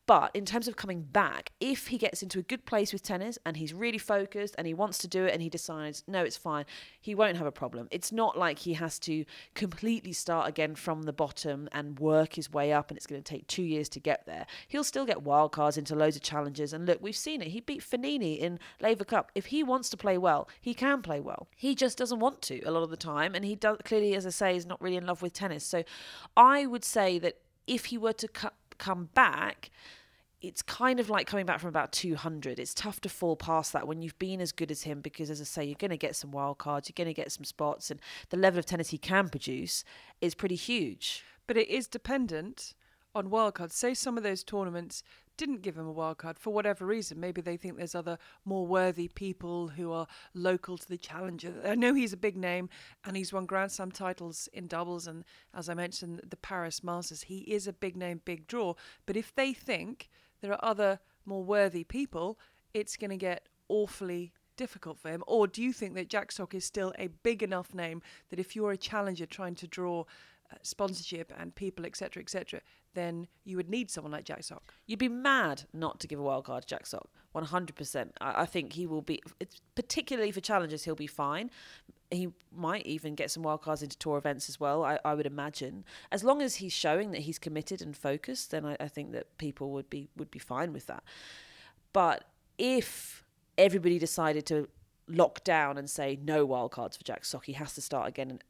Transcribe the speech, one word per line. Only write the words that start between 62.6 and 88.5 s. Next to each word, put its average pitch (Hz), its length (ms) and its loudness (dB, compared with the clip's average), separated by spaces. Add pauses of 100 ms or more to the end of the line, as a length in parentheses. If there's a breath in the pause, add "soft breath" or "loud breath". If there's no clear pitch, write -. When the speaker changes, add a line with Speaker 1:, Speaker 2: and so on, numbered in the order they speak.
Speaker 2:
it's 214 240 -4
gonna 196 180 -6
get 180 320 -4 (200)
awfully 180 680 -2 (220)
difficult 185 420 -10
for - 100 -12
him. 170 180 -6
Or 214 200 6
do 196 160 -4
you 254 100 2
think 202 220 -6
that 180 160 -6
Jack 208 200 -2
Sock 190 240 -8
is 185 100 -6
still 185 340 -2
a 185 100 -4
big 214 340 0
enough 190 320 -4
name 170 280 -6 (260 loud breath)
that 175 100 -8
if 185 160 -6
you're 208 180 0
a 196 40 -2
challenger 190 480 -4
trying 180 320 -8
to 180 100 -14
draw, 175 380 -4 (480 loud breath)
uh, - 80 -20
sponsorship 175 800 -6
and 170 160 -10
people, 180 320 -8
et - 100 -10
cetera, - 260 -10
et - 60 -14
cetera, - 320 -8 (340 soft breath)
then 170 320 -6 (160)
you 190 140 -8
would 175 140 -2
need 233 200 -4
someone 156 220 -8
like 151 120 -10
Jack - 200 -10
Sock? - 300 -16 (120)
Speaker 1:
You'd 214 120 -6
be 247 100 4
mad 240 540 4 (100)
not 160 280 -4
to 165 60 -8
give 151 120 -6
a 143 40 -4
wild 135 220 0
card 127 200 -6
to - 40 -18
Jack - 160 -6
Sock, - 240 -10 (240 soft breath)
one 160 120 -4
hundred 165 300 -2
percent. 135 460 -6
I, 135 220 2
I - 20 6
think 165 300 -4
he 175 120 -4
will 156 140 -2
be, 160 220 -4 (180)
it's, - 220 -12 (120)
particularly 233 560 0
for 190 100 -4
challengers, 170 440 0
he'll 160 100 0
be 151 120 -8
fine. 151 440 -2 (600 loud breath)
He 180 180 -2 (260)
might 175 300 -2
even 156 300 -4
get 147 160 -2
some 165 120 -4
wild 156 200 0
cards 151 200 -2
into 139 140 -8
tour 147 220 0
events 143 320 -2
as - 100 -10
well, 151 240 2
I, 143 220 2
I 151 80 4
would 147 100 0
imagine. 143 640 -6 (240 loud breath)
As 202 120 0
long 277 200 6
as 262 140 0
he's 190 180 -6
showing 180 380 2
that 151 100 -4
he's 151 160 -6
committed 156 420 -6
and 151 160 -10
focused, 151 540 -4